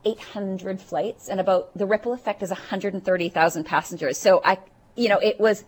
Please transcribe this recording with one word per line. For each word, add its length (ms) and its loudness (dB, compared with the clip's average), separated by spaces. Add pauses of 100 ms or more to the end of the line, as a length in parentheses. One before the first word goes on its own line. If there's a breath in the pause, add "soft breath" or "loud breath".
eight 140 -2
hundred 640 -8
flights, 480 -6
and 100 -4
about, 380 0
the 100 -2
ripple 260 -2
effect 300 -6
is 80 -6
a 60 -6
hundred 380 -6
and 100 -8
thirty 240 0
thousand 360 2
passengers. 540 -4
So 260 6
I, 140 4 (380)
you 140 0
know, 80 4
it 200 2
was 300 2